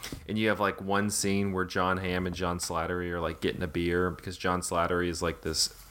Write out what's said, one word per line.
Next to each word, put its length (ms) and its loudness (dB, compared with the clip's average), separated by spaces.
And 100 0
you 100 4
have, 120 2
like, 200 0
one 300 2
scene 420 2
where 120 0
John 340 2
Hamm 280 0
and 80 -2
John 240 -2
Slattery 520 -2
are, 100 -2
like, 200 -2
getting 220 0
a 60 -2
beer 420 2
because 280 -8
John 220 2
Slattery 480 2
is, 140 -2
like, 200 -2
this 320 0